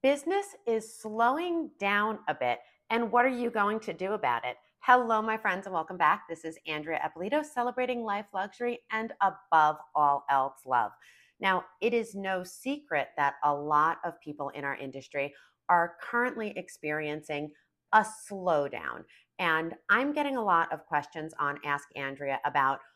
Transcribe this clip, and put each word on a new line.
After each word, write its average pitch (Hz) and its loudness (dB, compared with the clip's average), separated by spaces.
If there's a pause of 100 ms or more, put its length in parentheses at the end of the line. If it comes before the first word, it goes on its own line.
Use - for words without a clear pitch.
Business 311 2 (200)
is 220 -2
slowing 277 0 (100)
down 208 0
a 151 0
bit, 120 -2 (300)
and 226 0
what 240 4
are 262 4
you 240 -2
going 214 0
to 202 -8
do 185 -4
about 123 0
it? 123 -6 (240)
Hello, 233 6
my 220 -2
friends, 196 -2
and 190 -8
welcome 165 -4
back. 175 4
This 165 -12
is 160 -10
Andrea 156 -4
Eppolito, 196 -2
celebrating 247 -4
life, 208 -4
luxury, 240 -6 (100)
and 220 -4
above 156 4 (180)
all 143 2
else, 139 2 (100)
love. 120 0 (480)
Now, 190 0 (160)
it 220 0
is 226 -2
no 190 -4
secret 185 -4
that 143 2 (100)
a 147 2
lot 151 2
of 165 -8
people 147 -8
in 143 -10
our 139 -4
industry 139 -8 (360)
are 170 4
currently 233 -2
experiencing 151 -6 (440)
a 214 8 (240)
slowdown, 147 -2 (340)
and 165 0 (160)
I'm 254 4
getting 285 0
a 233 -2
lot 170 4
of 156 -10
questions 156 -4
on 143 -2
Ask 143 -2
Andrea 139 -4
about 139 2 (140)